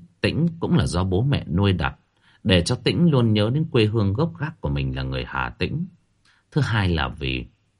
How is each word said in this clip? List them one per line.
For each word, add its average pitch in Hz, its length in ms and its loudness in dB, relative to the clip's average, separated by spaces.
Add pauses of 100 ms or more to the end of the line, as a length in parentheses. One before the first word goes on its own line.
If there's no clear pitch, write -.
(200)
Tĩnh 113 260 0 (140)
cũng 156 160 0
là 131 100 2
do 90 180 0
bố 95 180 0
mẹ 135 260 -2
nuôi 95 240 2
đặt, 71 240 -2 (480)
để 92 180 4
cho 82 120 0
Tĩnh 156 360 2
luôn 117 220 4
nhớ 104 220 2
đến 156 160 0
quê 117 140 4
hương 104 280 2
gốc 156 260 -2
gác 151 220 -8
của - 80 -6
mình 69 280 -4
là 67 60 -6
người 65 240 -6
Hà 64 320 -6
Tĩnh. 151 280 -4 (640)
Thứ 151 100 0
hai 104 280 0
là 76 200 0
vì 64 380 -6 (340)